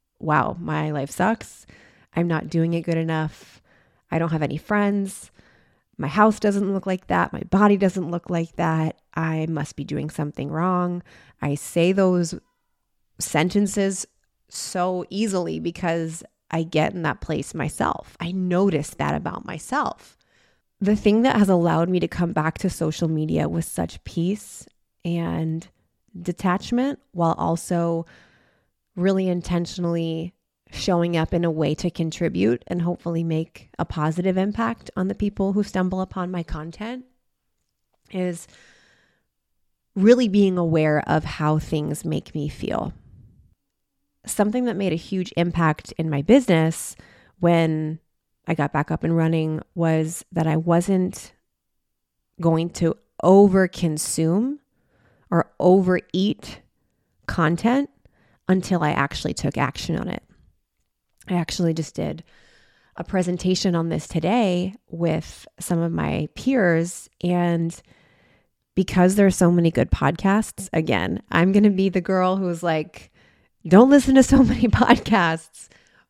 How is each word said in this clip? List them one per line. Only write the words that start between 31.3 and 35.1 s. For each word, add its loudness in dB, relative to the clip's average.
in 0
a 2
way 0
to -4
contribute -2
and -4
hopefully -4
make -6
a -4
positive -2
impact -4
on -2
the -4